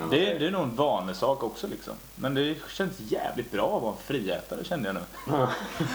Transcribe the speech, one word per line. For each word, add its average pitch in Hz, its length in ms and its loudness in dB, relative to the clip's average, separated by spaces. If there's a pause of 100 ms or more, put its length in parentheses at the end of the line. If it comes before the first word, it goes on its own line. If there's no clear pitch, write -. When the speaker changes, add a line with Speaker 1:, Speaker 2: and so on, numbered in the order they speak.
Speaker 1:
om 82 60 -2
man - 100 -2
Speaker 2:
Det 175 40 6
är, 190 40 4
Speaker 1:
säger. 170 140 0
Speaker 2:
det 147 60 2
är 180 40 0
nog 190 120 0
en 117 140 -2
vanesak 117 680 2
också, 113 240 -4
liksom. 110 280 -8 (200)
Men 135 200 0
det 147 220 2 (120)
känns 190 320 -2
jävligt - 520 -2
bra 113 240 2
att 151 60 0
vara 107 100 0
en 95 120 -10
friätare, 92 600 -2
kände 143 240 -2
jag 98 60 0
nu. 90 60 -2 (300)
Speaker 1:
Ja. 135 180 6 (460)